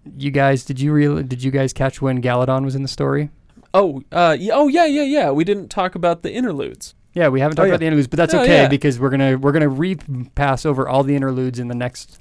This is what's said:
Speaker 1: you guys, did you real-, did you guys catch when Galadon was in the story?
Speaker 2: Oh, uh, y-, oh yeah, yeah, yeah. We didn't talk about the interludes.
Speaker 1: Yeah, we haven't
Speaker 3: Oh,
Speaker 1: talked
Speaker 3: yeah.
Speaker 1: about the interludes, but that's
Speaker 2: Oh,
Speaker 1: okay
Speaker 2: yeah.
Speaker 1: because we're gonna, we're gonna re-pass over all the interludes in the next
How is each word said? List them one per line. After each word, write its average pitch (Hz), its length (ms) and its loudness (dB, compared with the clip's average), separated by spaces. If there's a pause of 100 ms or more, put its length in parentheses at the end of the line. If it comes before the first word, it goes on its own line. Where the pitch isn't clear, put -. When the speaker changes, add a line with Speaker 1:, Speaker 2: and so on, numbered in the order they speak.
(180)
Speaker 1:
you 139 120 -4
guys, 135 340 2
did 131 140 -8
you 147 140 0
real-, 147 300 2
did 127 200 -8
you 131 80 -2
guys 135 220 0
catch 135 300 -4
when 127 180 0
Galadon 127 440 0
was 135 100 -4
in 135 80 -4
the 135 60 -6
story? 143 420 -2 (420)
Speaker 2:
Oh, 170 300 2 (100)
uh, 165 260 4
y-, 202 140 -4
oh 294 160 4
yeah, 330 160 4
yeah, 294 180 0
yeah. 269 280 0
We 147 140 2
didn't 196 240 -2
talk 185 260 -4
about 170 280 0
the - 100 -6
interludes. 196 640 -6 (200)
Speaker 1:
Yeah, 170 140 2
we 135 120 2
haven't 151 180 0
Speaker 3:
Oh, 180 40 2
Speaker 1:
talked 196 60 4
Speaker 3:
yeah. 180 40 2
Speaker 1:
about 165 80 0
the 160 60 -2
interludes, 147 220 2
but - 100 -2
that's 165 160 2
Speaker 2:
Oh, - 80 2
Speaker 1:
okay 151 220 6
Speaker 2:
yeah. 135 40 2
Speaker 1:
because 135 320 0
we're 135 80 0
gonna, 135 300 2
we're 139 140 2
gonna 151 180 2
re-pass 139 960 -4
over 135 200 0
all 135 160 0
the 143 140 0
interludes 127 420 -4
in 120 100 -6
the 120 60 -6
next - 460 -10